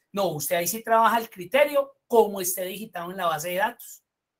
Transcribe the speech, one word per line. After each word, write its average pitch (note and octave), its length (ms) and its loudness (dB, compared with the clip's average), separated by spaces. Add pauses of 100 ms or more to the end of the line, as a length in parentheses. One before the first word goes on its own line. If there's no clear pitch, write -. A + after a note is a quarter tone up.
(120)
no, F#3+ 160 0
usted D#3+ 300 -2
ahí F3 100 -2
sí A3+ 160 -6
trabaja A3+ 340 4
el A3+ 120 -4
criterio C#4 680 0 (100)
como G#3 320 4
esté F#3 260 -4
digitado F#3 460 -10
en F#3+ 60 -12
la F3+ 80 -2
base D#3+ 240 -2
de F3 60 -4
datos. - 460 -4 (380)